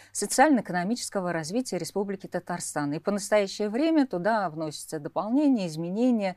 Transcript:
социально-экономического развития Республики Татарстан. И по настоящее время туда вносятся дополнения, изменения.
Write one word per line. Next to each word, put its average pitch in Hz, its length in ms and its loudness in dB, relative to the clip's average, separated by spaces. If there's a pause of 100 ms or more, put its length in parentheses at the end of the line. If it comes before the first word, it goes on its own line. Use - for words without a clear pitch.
(120)
социально-экономического 202 1200 2
развития 165 460 -2
Республики 190 500 -4
Татарстан. 143 640 -4
И 165 60 -4
по 202 120 -2
настоящее 208 580 0
время 294 360 4
туда 185 440 0
вносятся 156 500 -8
дополнения, 214 680 2
изменения. 190 680 0